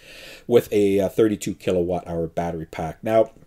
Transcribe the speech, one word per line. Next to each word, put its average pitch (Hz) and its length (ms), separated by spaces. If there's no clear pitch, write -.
with 117 260
a, 101 260
uh, 92 80
thirty-two 107 480
kilowatt 90 520
hour 85 200
battery 85 380
pack. - 380
Now, 110 280